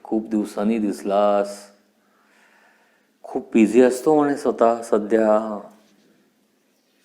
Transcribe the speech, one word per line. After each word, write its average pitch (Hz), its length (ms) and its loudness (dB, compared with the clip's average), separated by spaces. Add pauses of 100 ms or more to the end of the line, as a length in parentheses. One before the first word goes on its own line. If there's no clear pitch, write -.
खूप 110 240 -4
दिवसांनी 107 500 -2
दिसलास." 101 800 -2 (1700)
"खूप - 300 -10
बिझी 110 280 4
असतो 127 340 2
म्हणे 143 220 0
स्वतः 117 440 0
सध्या. 107 760 0 (1500)